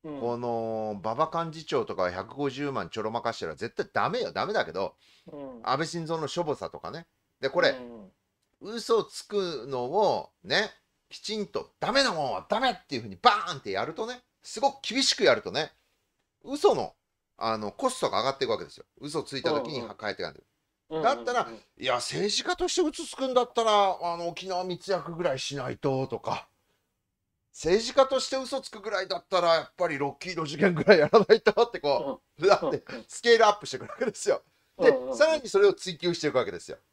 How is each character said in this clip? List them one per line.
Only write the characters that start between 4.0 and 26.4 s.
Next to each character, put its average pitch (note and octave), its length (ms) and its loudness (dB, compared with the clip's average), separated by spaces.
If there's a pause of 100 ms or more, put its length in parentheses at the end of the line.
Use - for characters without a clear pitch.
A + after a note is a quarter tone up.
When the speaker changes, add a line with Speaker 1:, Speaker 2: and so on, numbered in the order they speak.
Speaker 2:
メ A#3 100 -4
よ。 F#2+ 120 -4
ダ F#2+ 120 -2
メ F3+ 80 -4
だ G3+ 140 0
け D#3+ 60 -12
ど、 F3+ 240 -4 (320)
Speaker 1:
う - 80 -18
ん。 C3+ 260 -14
Speaker 2:
安 C3 160 0
倍 D#3+ 80 -2
晋 E3 200 -8
三 D#3+ 140 -4
の D3 80 -4
し - 80 -8
ょ F3 80 -2
ぼ D3+ 100 -2
さ F#2 140 -8
と D#2 100 -12
か E2+ 120 -10
ね。 D#3+ 160 -14 (340)
で、 C3 80 -2
こ F3 140 2
れ、 D3 80 6
Speaker 1:
う - 20 -4
ん。 A#2+ 400 -12 (500)
Speaker 2:
嘘 A3 420 0
つ - 220 -14
く E3+ 420 -6
の B2+ 160 -4
を C#3+ 460 2 (140)
ね、 E3+ 260 0 (380)
き - 100 -18
ち - 180 -6
ん G#3 100 -4
と、 - 340 -8
「ダ D#3+ 120 -2
メ C4+ 100 4
な B3 100 2
も D3+ 160 -2
ん A#2 40 -2
は F#2+ 160 -6
ダ G#3+ 120 0
メ」 B3+ 120 2
っ - 140 -14
て - 80 -8
い A#2+ 60 -4
う - 20 -12
ふ - 40 -12
う - 20 -12
に G2 120 -14
バ - 100 8 (180)
ー E3+ 80 -6
ン - 20 -12
っ - 20 -12
て G#2 120 -6
や G2 120 0
る D#3 100 -6
と A3 120 -6
ね、 B3 160 -10 (200)
す - 180 -10
ご C#4 120 4
く - 100 -18
厳 B3+ 200 0
し - 120 4
く A#3+ 100 0
や C#3 100 8
る G#2+ 80 0
と F#2 80 -6
ね、 C#3 220 -4 (720)
嘘 D4 300 2
の、 - 200 -4 (420)
あ A2 220 -2
の、 G#2 140 -6
コ - 180 -2
ス - 100 -10
ト C#3+ 80 0
が F#2+ 120 2
上 A2+ 40 -2
が C3+ 80 0
っ C3+ 60 -8
て C3+ 60 0
い - 20 0
く A2 40 -4
わ G#2+ 80 0
け F2 60 -12
で - 60 -18
す - 80 -20
よ。 - 60 -20 (160)
嘘 D3 220 -6
つ C#3 140 -12
い B2 60 -8
た - 80 0
時 C#3+ 200 0
に C#3 100 -6
Speaker 1:
う - 20 -8
ん A2 80 -12
う - 20 -14
ん。 - 80 -16
Speaker 2:
変 G#2+ 100 -4
え F#2+ 40 -6
て - 80 -8
い - 20 -4
か D#2+ 60 -8
な C#2 60 -20
い - 40 -20
と。 - 40 -20 (460)
Speaker 1:
う D#3 40 -8
ん - 60 -4
う - 20 -2
ん G3 40 2
う B3 60 4
ん。 C#4+ 40 0
Speaker 2:
だ A#3+ 40 -12
っ A#3 40 -12
た A#3+ 80 -4
ら、 A#3+ 160 -2 (300)
い - 60 -10
や、 B2 120 2
政 E3+ 360 -2
治 - 120 -2
家 F4 120 -2
と F4+ 120 -2
し - 60 -4
て F#4 80 2
嘘 D#4 220 -2
つ - 120 -14
く C4 100 -2
ん B3+ 80 -4
だ B3 80 4
っ A#3+ 100 -4
た A3+ 120 0
ら、 G3+ 360 4
あ E3+ 160 -2
の、 E3+ 120 -4
沖 F3 200 -8
縄 F#3 160 -2
密 F3+ 260 -8
約 E3+ 240 -2
ぐ E3 80 -8
ら D#3 120 2
い C3 40 -4
し - 180 -8
な B2+ 140 -6
い A#2 60 -8
と C3+ 300 0
と A#2 140 -6
か、 - 280 -6 (1040)